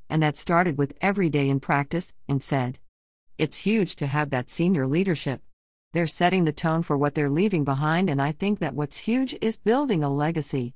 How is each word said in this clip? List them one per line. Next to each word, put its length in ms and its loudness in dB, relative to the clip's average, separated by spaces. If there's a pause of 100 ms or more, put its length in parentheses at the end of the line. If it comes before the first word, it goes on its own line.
and 140 2
that 120 2
started 400 2
with 260 -2
every 280 2
day 200 2
in 100 2
practice," 560 -2 (120)
Ent 140 0
said. 380 -2 (580)
"It's 200 -2
huge 400 0
to 100 -2
have 240 -2
that 180 -2
senior 380 2
leadership. 560 0 (500)
They're 140 0
setting 380 2
the 60 2
tone 300 0
for 160 0
what 160 2
they're 160 0
leaving 340 2
behind, 460 0
and 100 0
I 120 0
think 260 -2
that 160 -4
what's 320 -6
huge 340 -2
is 180 -2
building 460 2
a 60 0
legacy. 680 -2